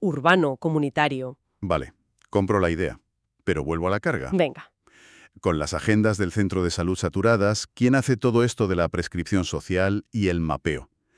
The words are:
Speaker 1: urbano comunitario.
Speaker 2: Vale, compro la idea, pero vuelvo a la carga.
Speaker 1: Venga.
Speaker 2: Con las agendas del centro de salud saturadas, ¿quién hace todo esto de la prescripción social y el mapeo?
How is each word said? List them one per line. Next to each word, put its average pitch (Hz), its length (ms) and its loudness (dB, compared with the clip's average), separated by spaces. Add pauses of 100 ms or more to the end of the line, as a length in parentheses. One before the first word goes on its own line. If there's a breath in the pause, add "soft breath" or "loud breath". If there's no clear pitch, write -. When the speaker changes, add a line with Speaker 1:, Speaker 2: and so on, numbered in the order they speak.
Speaker 1:
urbano 151 560 2
comunitario. 143 800 -2 (220)
Speaker 2:
Vale, 80 340 -2 (340)
compro 101 320 2
la 90 80 4
idea, 82 320 -2 (440)
pero 76 200 0
vuelvo 82 240 -2
a - 20 0
la 104 100 -2
carga. 101 320 -4
Speaker 1:
Venga. 170 400 -2 (680 soft breath)
Speaker 2:
Con 82 180 0
las 76 140 -4
agendas 107 460 2
del 92 140 -2
centro 95 320 -2
de 87 60 0
salud 90 260 -2
saturadas, 101 720 0
¿quién 123 280 0
hace 131 240 0
todo 120 260 2
esto 113 240 -2
de 92 80 0
la 82 140 2
prescripción 87 540 -2
social 92 680 -2
y 101 160 0
el 85 120 0
mapeo? 76 500 -4 (280 loud breath)